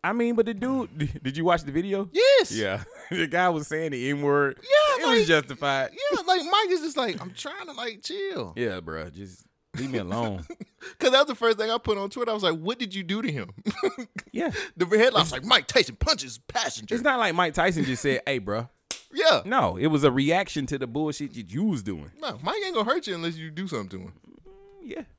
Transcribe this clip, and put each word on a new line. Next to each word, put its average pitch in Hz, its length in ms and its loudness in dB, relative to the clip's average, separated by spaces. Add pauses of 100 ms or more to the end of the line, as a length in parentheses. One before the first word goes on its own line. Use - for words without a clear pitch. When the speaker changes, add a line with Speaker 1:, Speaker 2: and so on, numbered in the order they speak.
Speaker 1:
I 180 100 0
mean, 233 220 2
but 226 100 4
the 233 80 -4
dude, 247 440 -2
<laughs> 151 260 -4
did 135 120 -4
you 160 80 -2
watch 170 200 4
the 143 80 -8
video? 190 400 -2
Speaker 2:
Yes. 494 400 6
Speaker 1:
Yeah. 98 380 0
<laughs> - 40 -20 (180)
The 170 140 0
guy 175 240 2
was 151 180 -2
saying 156 220 -4
the 131 220 -4
N-word. 143 500 2
Speaker 2:
Yeah, 571 420 4
Speaker 1:
It - 60 2
was 466 120 6
Speaker 2:
like, 160 60 4
Speaker 1:
justified. 139 680 2
Speaker 2:
yeah, 571 340 -2
like, 370 160 4
Mike 381 260 4
is 349 120 0
just 311 140 -8
like, 233 240 -2
"I'm 180 120 -10
trying 370 340 -10
to, 311 60 -16
like, 233 320 -12
chill." 349 520 -8
Speaker 1:
Yeah, 107 260 -4
bro. 80 280 -10
Just 90 380 -18 (280)
leave 135 140 -6
me 127 80 -4
alone. 98 480 -4 (240)
Speaker 2:
<laughs> - 300 -18
'Cause 262 120 4
that's 277 140 6
the 285 80 -6
first 226 240 2
thing 220 140 -2
I 233 80 0
put 214 180 -2
on 196 140 -4
Twitter. 240 180 -4
I 220 60 0
was 208 80 -4
like, 165 160 2
"What 214 180 -4
did 220 160 -6
you 196 80 -6
do 196 220 -4
to 220 80 -2
him?" 135 180 -6 (420)
<laughs> - 400 -14
Speaker 1:
Yeah. 330 200 -2 (260)
Speaker 2:
The 175 80 2
headline's 214 400 4
Speaker 1:
It's 160 60 -2
Speaker 2:
like, - 120 -6
"Mike 226 220 4
Tyson 131 300 2
punches 139 420 -2
passenger." - 560 -6
Speaker 1:
It's 233 100 -2
not 262 140 2
like 202 160 2
Mike 170 220 0
Tyson 165 280 2
just 127 200 -2
said, 135 240 2
"Hey, 135 100 -2
bro." 107 320 -4 (420)
Speaker 2:
Yeah. 277 320 4
Speaker 1:
No, 185 320 2
it 113 120 2
was 151 160 4
a 139 80 8
reaction 143 560 0
to 143 100 -4
the 131 80 -4
bullshit 143 480 -6
that 92 180 -12
you 151 120 -2
was 170 180 0
doing. 85 300 -8 (100)
Speaker 2:
No, 247 220 -8
Mike 240 200 -2
ain't 370 120 -6
gonna 220 140 0
hurt 320 180 0
you 185 80 -4
unless 165 220 -4
you 160 120 -12
do 180 180 -8
something 107 220 -6
to 92 160 -12
him. - 80 -16 (240)
Speaker 1:
Mm, - 140 -20 (320)
yeah. 294 180 -12 (180)